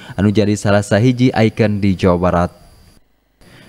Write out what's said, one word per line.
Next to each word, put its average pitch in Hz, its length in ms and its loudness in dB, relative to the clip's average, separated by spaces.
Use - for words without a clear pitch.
anu 101 160 2
jadi 104 240 0
salah 104 240 0
sahiji 120 480 0
ikon 107 480 0
di 98 160 0
Jawa 87 240 0
Barat. 87 320 -2